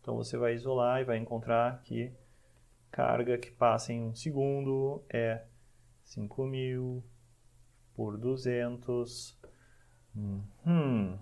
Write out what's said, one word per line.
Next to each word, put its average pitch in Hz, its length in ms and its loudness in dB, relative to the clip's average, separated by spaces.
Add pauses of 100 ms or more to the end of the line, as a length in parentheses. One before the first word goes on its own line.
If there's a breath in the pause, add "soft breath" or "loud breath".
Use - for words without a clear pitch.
Então, 120 140 -4
você 117 220 -6
vai 120 160 2
isolar 127 480 2
e - 20 0
vai 120 140 0
encontrar 117 680 2
que 120 300 -6 (760 soft breath)
carga 120 480 2
que - 140 -10
passa 117 400 4
em 117 100 -2
um 113 140 -4
segundo 139 920 0
é 113 340 0 (600 soft breath)
cinco 110 420 -6
mil 127 580 -4 (920)
por 107 240 -4
duzentos. 120 1200 -2 (760 loud breath)
Uhum. 104 1080 2